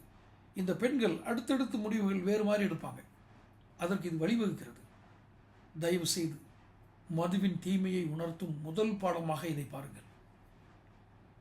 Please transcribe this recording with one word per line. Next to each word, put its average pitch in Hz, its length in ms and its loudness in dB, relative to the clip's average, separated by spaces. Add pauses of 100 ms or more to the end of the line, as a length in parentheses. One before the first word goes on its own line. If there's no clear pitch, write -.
(540)
இந்த 185 200 0
பெண்கள் 226 480 2
அடுத்தடுத்து 240 560 0
முடிவுகள் 202 420 2
வேறு 208 240 2
மாதிரி 208 200 4
எடுப்பாங்க. 160 360 -4 (800)
அதற்கு 180 320 0
இது 160 180 0
வழிவகுக்கிறது. 214 520 0 (1000)
தயவு 170 260 2
செய்து 160 300 0 (800)
மதுவின் 180 420 2
தீமையை 185 460 0
உணர்த்தும் 160 580 -4
முதல் 202 340 0
பாடமாக 170 500 -2
இதை 147 180 -4
பாருங்கள். 135 380 -12 (1400)